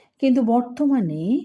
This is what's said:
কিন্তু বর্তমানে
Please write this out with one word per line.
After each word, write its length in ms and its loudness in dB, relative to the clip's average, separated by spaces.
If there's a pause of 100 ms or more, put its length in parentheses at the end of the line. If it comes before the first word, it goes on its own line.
(220)
কিন্তু 200 2
বর্তমানে 800 0 (220)